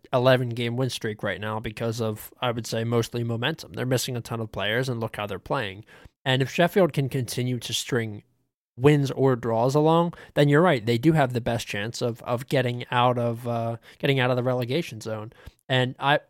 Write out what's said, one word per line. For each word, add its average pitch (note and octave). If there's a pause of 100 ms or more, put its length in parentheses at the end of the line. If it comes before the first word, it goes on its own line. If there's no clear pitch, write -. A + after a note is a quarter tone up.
(140)
eleven B2+
game A#2
win C3
streak G#2+
right F#2+
now G#2+
because A2+
of, A2
I B2
would A#2
say, A2+
mostly A#2
momentum. A#2
They're B2
missing B2+
a A#2
ton A#2
of A2
players, G#2+
and A#2+
look A2+
how G#2
they're G2
playing. G#2+ (400)
And C3
if C3
Sheffield F3
can C3+
continue B2+
to A2+
string A2 (560)
wins C#3
or C3
draws A#2+
along, E3 (220)
then D3
you're C#3+
right. D#3
They A#2+
do D3+
have C#3
the A#2+
best A#2
chance G#2+
of, A#2
of B2
getting B2
out B2
of, A#2+
uh, A#2 (220)
getting C#3
out B2+
of B2+
the B2
relegation B2+
zone. A2 (340)
And B2+
I, C#3+